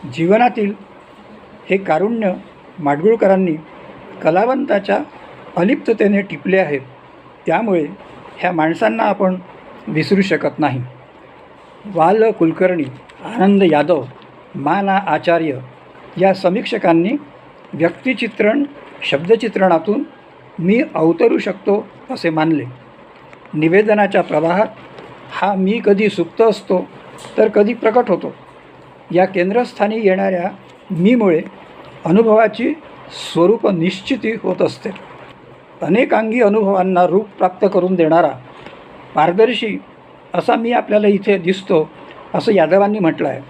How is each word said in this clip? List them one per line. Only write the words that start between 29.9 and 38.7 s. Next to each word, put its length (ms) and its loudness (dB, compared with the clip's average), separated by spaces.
येणाऱ्या 540 0
मीमुळे 500 2
अनुभवाची 680 2
स्वरूप 360 2
निश्चिती 760 -2
होत 180 -2
असते. 280 -4
अनेकांगी 600 0
अनुभवांना 640 2
रूप 220 0
प्राप्त 360 0
करून 220 0
देणारा 360 2